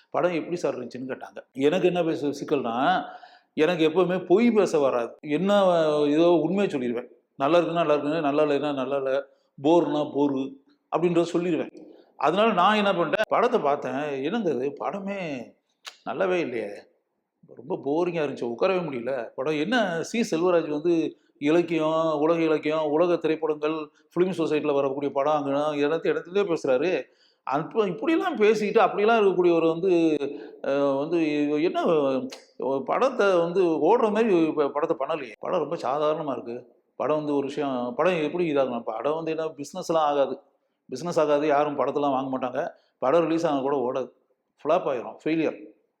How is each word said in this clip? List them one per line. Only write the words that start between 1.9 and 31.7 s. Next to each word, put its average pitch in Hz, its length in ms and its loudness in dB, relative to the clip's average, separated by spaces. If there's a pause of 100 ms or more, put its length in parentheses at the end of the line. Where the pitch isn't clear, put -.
பேச 147 260 -2
சிக்கல்னா, 139 760 -2 (520)
எனக்கு 156 340 2
எப்பவுமே 175 380 0
பொய் 226 240 6
பேச 185 280 4
வராது. 123 420 0
என்ன 156 300 -2 (560)
ஏதோ 156 240 4
உண்மையை 175 360 2
சொல்லிடுவேன். 123 420 -4 (280)
நல்லா 147 220 2
இருக்குன்னா 165 260 0
நல்லா 151 100 2
இருக்குங்க, 147 260 -2
நல்லா 147 220 0
இல்லைன்னா 147 320 0
நல்லா 135 220 -4
இல்லை, 135 200 -2 (460)
போர்னா 151 400 2 (100)
போரு 139 300 0 (540)
அப்படின்றத 170 360 0
சொல்லிடுவேன். 165 400 -2 (440)
அதனால 196 360 2
நான் 190 240 4
என்ன 202 160 2
பண்ணிட்டேன், 180 360 -2
படத்தை 214 320 2
பார்த்தேன், 139 640 -4
"என்னங்க 185 280 -2
இது 131 300 -4
படமே 196 380 -6 (840)
நல்லாவே 185 280 -2
இல்லையே, 123 360 -4 (880)
ரொம்ப 135 200 -10
போரிங்கா 160 420 -2
இருந்துச்சு, 131 380 -4
உட்காரவே 185 240 0
முடியல 127 540 -6
படம்." 143 200 -2
என்ன 175 480 0
சி 226 180 -4
செல்வராஜ் 170 480 2
வந்து 156 480 0 (220)
இலக்கியம், 160 800 2
உலக 165 220 2
இலக்கியம், 156 500 0
உலக 170 260 2
திரைப்படங்கள், 156 580 -2 (340)
ஃபிலிம் 185 280 0
சொசைட்டில 147 380 0
வரக்கூடிய 139 380 -2
படம் 139 200 0
அங்க 147 440 0
எல்லாத்தையும் 151 380 0
இடத்துலயே 175 300 -2
பேசுறாரு. 151 580 0 (400)
அப்போ 156 440 -2
இப்படியெல்லாம் 320 500 -2
பேசிட்டு 208 420 2
அப்படியெல்லாம் 208 400 4
இருக்கக்கூடியவர் 175 500 4
வந்து, 170 220 0 (720)
அஹ், 139 360 0
வந்து 165 200 -2 (440)
என்ன 247 160 2 (1040)